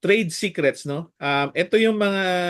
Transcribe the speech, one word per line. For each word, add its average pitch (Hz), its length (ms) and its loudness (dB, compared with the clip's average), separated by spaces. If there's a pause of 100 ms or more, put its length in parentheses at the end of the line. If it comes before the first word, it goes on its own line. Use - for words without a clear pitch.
trade 190 320 2
secrets, 151 560 -2
no? 147 320 -8
Um, 139 320 -2
ito 180 240 0
yung 220 240 2
mga, 196 240 0 (260)